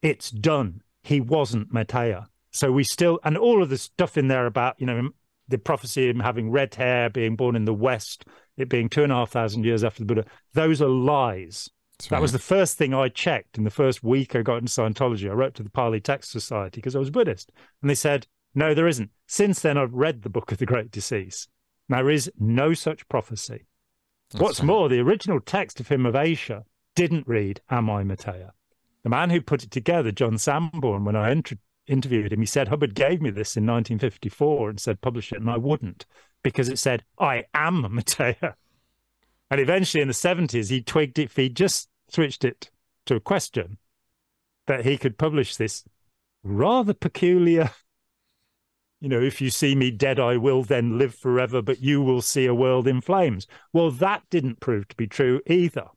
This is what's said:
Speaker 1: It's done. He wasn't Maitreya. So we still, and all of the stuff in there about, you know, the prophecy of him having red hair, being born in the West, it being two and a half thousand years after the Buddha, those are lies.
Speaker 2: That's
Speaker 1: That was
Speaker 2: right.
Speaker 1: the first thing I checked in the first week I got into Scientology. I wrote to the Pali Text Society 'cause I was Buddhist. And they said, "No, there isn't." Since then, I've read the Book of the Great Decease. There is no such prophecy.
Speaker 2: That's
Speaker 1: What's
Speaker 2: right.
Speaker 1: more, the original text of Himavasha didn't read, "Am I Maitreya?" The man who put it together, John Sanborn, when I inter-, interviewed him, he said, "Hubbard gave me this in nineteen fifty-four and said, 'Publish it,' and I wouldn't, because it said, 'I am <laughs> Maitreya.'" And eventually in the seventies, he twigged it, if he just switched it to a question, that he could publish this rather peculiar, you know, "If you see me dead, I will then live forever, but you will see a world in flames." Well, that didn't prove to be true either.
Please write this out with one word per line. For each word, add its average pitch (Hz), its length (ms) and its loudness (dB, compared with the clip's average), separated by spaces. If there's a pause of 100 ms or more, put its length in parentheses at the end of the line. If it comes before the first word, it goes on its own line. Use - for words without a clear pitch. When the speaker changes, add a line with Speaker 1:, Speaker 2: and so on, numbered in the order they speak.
Speaker 1:
It's - 280 -2
done. 110 520 0 (200)
He 147 180 0
wasn't 120 520 0
Maitreya. 113 560 -2 (220)
So 139 200 0
we 131 140 2
still, 170 400 2
and 156 140 0
all 220 240 6
of 151 80 0
the 131 80 -2
stuff - 400 -2
in 135 100 2
there 131 160 2
about, 120 340 0
you 127 80 -6
know, 123 220 -2 (400)
the 127 100 -2
prophecy 131 500 -2
of 120 80 0
him 120 40 -4
having 113 300 -2
red 135 240 0
hair, 123 360 0
being 113 260 -2
born 123 200 0
in 110 80 0
the 110 100 0
West, 117 500 -4 (320)
it 131 120 -6
being 120 200 0
two 147 140 2
and 147 100 4
a 127 40 2
half 120 140 0
thousand 113 340 -2
years 113 180 2
after 113 180 -2
the 107 60 -6
Buddha, 110 180 0 (280)
those 160 300 2
are 143 60 4
lies. 127 800 0 (300)
Speaker 2:
That's - 120 -18
Speaker 1:
That 147 120 0
was 135 100 2
Speaker 2:
right. 127 60 0
Speaker 1:
the - 60 -6
first 185 340 2
thing 135 160 0
I 131 140 2
checked 123 500 -4
in 107 60 0
the 107 60 0
first 135 320 0
week 127 340 0
I 117 60 2
got 117 160 0
into 120 120 -6
Scientology. 110 600 0
I 98 40 -4
wrote 131 200 -2
to - 80 -12
the 104 80 -12
Pali 117 300 0
Text 139 300 -4
Society 107 500 -8
'cause 127 160 -8
I - 40 0
was 135 100 -4
Buddhist. 156 420 -2 (280)
And 143 100 -2
they 147 40 4
said, 139 320 0 (280)
"No, 151 200 2
there 165 140 4
isn't." 120 220 -2 (160)
Since 208 340 0
then, 147 180 2
I've 127 160 -2
read 131 280 0
the 113 80 -8
Book 110 220 -4
of 107 60 -6
the 123 80 -2
Great 117 240 -2
Decease. 98 580 -8 (400)
There 131 220 2
is 151 280 0
no 120 360 2
such - 340 -6
prophecy. 113 580 -6 (640)
Speaker 2:
That's - 120 -2
Speaker 1:
What's 220 180 0
Speaker 2:
right. 139 60 0
Speaker 1:
more, 180 220 4
the 123 120 4
original 160 400 2
text - 400 -4
of 117 80 -10
Himavasha 127 760 0 (300)
didn't 170 340 0
read, 104 320 0 (100)
"Am 117 200 2
I 101 140 -2
Maitreya?" 95 480 -8 (520)
The 113 60 0
man 156 200 2
who 170 100 4
put 127 240 -2
it 113 60 -20
together, 135 420 0
John 110 260 0
Sanborn, 139 680 -2
when 104 120 0
I 110 140 2
inter-, 143 260 -2 (300)
interviewed 123 460 0
him, 107 80 -2
he 113 60 0
said, 135 220 0
"Hubbard 143 260 0
gave 139 260 2
me 147 100 -2
this 101 260 -6
in 107 100 2
nineteen 117 320 0
fifty-four 117 720 -2
and 101 100 -10
said, 107 220 -4
'Publish 120 300 -6
it,' 104 80 -10
and 110 100 -2
I 120 80 -2
wouldn't, 127 480 -4 (360)
because 127 260 0
it 131 100 -4
said, 123 260 0 (140)
'I 131 260 0 (100)
am 156 280 0
<laughs> 104 120 -6
Maitreya.'" 120 640 -2 (920)
And 139 100 2
eventually 165 400 2
in 139 80 2
the 123 60 -2
seventies, 160 560 0
he 127 100 0
twigged 147 380 -2
it, 151 60 2
if - 120 -8
he 131 120 2
just 160 400 -2 (200)
switched 147 360 -2
it - 260 -2 (360)
to 131 100 2
a 107 40 0
question, 101 580 -4 (880)
that 131 180 -2
he 135 140 2
could 123 200 -2
publish 151 380 0
this - 260 -4 (600)
rather 196 500 2
peculiar, 170 760 2 (1300)
you 143 80 -6
know, 123 120 2
"If 127 200 0
you 135 100 0
see 139 240 2
me 131 160 2
dead, 131 300 0
I 123 160 2
will 131 260 2
then 120 360 0
live 127 160 2
forever, 123 460 0
but 120 200 -4
you 143 220 2
will 127 200 2
see 131 240 0
a 120 80 2
world 127 320 2
in 127 140 2
flames." 160 460 0 (260)
Well, 165 180 4
that 180 400 0
didn't 131 300 -2
prove 107 280 -2
to - 80 -20
be 113 120 -4
true 131 380 2
either. 170 500 0